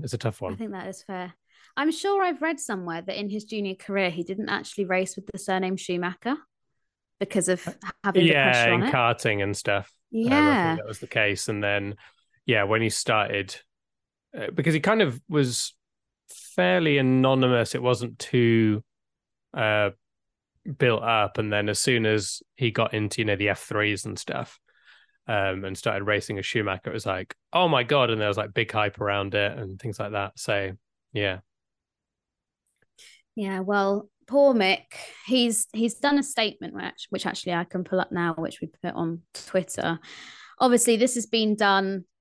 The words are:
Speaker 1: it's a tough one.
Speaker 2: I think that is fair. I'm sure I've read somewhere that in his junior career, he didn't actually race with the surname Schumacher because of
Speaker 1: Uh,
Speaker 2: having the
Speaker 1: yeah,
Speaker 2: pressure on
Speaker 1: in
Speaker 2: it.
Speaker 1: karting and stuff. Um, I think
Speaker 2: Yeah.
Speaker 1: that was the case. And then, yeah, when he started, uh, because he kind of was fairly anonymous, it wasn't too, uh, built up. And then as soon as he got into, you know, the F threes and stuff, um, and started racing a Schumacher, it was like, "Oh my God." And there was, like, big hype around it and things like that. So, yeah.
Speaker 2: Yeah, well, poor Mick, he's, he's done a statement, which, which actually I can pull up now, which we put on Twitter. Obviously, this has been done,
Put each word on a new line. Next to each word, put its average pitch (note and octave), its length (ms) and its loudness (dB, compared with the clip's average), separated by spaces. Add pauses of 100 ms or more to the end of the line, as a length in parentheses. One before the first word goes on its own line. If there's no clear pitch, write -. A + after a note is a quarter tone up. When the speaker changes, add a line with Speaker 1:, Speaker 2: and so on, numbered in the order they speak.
Speaker 1:
it's A#2+ 140 -8
a - 20 -4
tough - 240 -6
one. F#2 120 -6
Speaker 2:
I - 20 -8
think G#3+ 160 -10
that F#3+ 160 -12
is F#3+ 160 -14
fair. F3+ 320 -12 (420)
I'm D4 140 0
sure G4 320 0
I've D#4 180 -2
read D#4+ 180 -2
somewhere F3+ 440 -6
that F#3+ 160 -6
in G3+ 100 -6
his G#3 140 -6
junior G3+ 320 -6
career, G3 340 -2
he E3+ 140 -4
didn't F#3+ 260 -6
actually G3+ 360 -4
race F#3 300 0
with - 120 -14
the - 100 -14
surname F#3+ 400 -2
Schumacher F3+ 600 -4 (840)
because F#3+ 300 0
of F#3 180 -2
Speaker 1:
Uh, - 60 -8 (300)
Speaker 2:
having F#3+ 200 6
the E3 80 8
Speaker 1:
yeah, C#3 200 6
Speaker 2:
pressure A#2+ 220 6
on A#2 80 4
Speaker 1:
in A3 60 2
Speaker 2:
it. C#4+ 40 0
Speaker 1:
karting A#2 520 2
and G2+ 120 0
stuff. G2+ 380 -2 (200)
Um, A3+ 80 -2
I - 20 0
think A#3+ 80 0
Speaker 2:
Yeah. C4 460 4
Speaker 1:
that - 100 -10
was A2 120 -12
the - 80 -14
case. G#2 420 0
And G#2 140 -2
then, G2+ 320 -2 (520)
yeah, A2 160 2
when A2 180 2
he A2+ 80 2
started, G#2 680 0 (800)
uh, - 160 -6
because D#3 200 0
he D#3 60 0
kind A3 220 2
of C3 280 0
was C#3 440 0 (840)
fairly F3+ 420 4
anonymous, C3 760 4
it B2+ 80 -4
wasn't B2 380 -2
too, A2+ 640 4 (680)
uh, G#2+ 380 2 (840)
built A#2 260 2
up. A2 340 0
And G#2+ 160 -2
then G#2 160 0
as G2+ 100 -2
soon A#2+ 260 2
as G#2+ 360 0 (140)
he A#2+ 160 -2
got A2 220 -2
into, G#2+ 280 -2
you A2 40 -2
know, G#2 120 0
the G2+ 120 0
F G2 140 -2
threes G#2 420 -2
and G2+ 140 -10
stuff, - 400 -8 (680)
um, G2 360 -2
and F#2+ 140 -8
started G2+ 260 -2
racing G#2 360 -2
a - 20 -4
Schumacher, G2 480 -4
it - 40 -6
was G#2+ 120 -8
like, F#2+ 300 -4 (180)
"Oh F3 140 4
my C3+ 160 2
God." B2 260 2
And A2 100 0
there G#2+ 80 0
was, G2+ 100 0
like, G2+ 160 -4
big A#2 180 -2
hype G#2+ 280 -2
around G2+ 360 -2
it G2+ 220 0
and F#2+ 220 -10
things A2 200 -8
like G#2 120 -8
that. G2+ 260 -4
So, G2 360 -4 (400)
yeah. G2 260 -2 (2000)
Speaker 2:
Yeah, G3 260 -4
well, G3+ 480 0 (180)
poor C#4 260 6
Mick, G3 400 2 (320)
he's, A#3+ 480 2
he's A3 220 0
done C#4+ 220 2
a C#4 60 2
statement, G#3+ 500 -4
which, - 380 -10
which F#3 140 -4
actually - 280 -4
I E3+ 100 0
can F3+ 220 -6
pull F#3 160 0
up - 100 -6
now, E3+ 220 0
which - 280 -8
we D#3+ 60 -6
put - 260 -10
on E3+ 280 -6 (120)
Twitter. - 640 -4 (600)
Obviously, A#3+ 380 4
this B3 180 2
has A3+ 120 -6
been G#3+ 280 0
done, G3 480 2 (180)